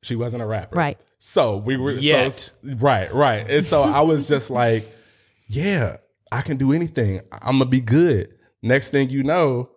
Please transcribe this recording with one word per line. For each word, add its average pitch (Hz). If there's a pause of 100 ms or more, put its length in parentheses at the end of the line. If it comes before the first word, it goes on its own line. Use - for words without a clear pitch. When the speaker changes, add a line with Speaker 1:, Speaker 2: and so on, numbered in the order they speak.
Speaker 1:
She 123
wasn't 117
a -
rapper. 107
Speaker 2:
Right. 151 (180)
Speaker 1:
So 117
we 117
were, 135
so 131
Speaker 3:
Yet. 143
Speaker 1:
s-, - (120)
right, 123
right. 123
And 147
so 151
I 143
was 156
just 143
Speaker 2:
<laughs> -
Speaker 1:
like, 117 (640)
"Yeah, 139 (340)
I 127
can 143
do 135
anything. 139 (100)
I'ma 131
be 127
good." 127 (320)
Next 123
thing 139
you 135
know 139